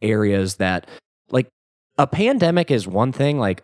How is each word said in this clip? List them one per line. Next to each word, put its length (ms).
areas 540
that, 320
like, 180
a 80
pandemic 640
is 180
one 240
thing, 260
like, 240